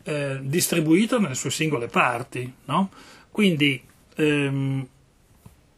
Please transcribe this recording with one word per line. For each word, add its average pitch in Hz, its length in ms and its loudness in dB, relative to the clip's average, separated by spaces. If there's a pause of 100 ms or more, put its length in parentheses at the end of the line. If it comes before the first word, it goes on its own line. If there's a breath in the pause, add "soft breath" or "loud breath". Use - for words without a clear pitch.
eh, 143 400 -4
distribuita 170 760 2
nelle 151 180 0
sue - 140 -4
singole 147 360 -2
parti, 123 640 -2 (120)
no? 175 260 0 (400 loud breath)
Quindi, 147 500 2 (360)
ehm, 139 680 0 (920)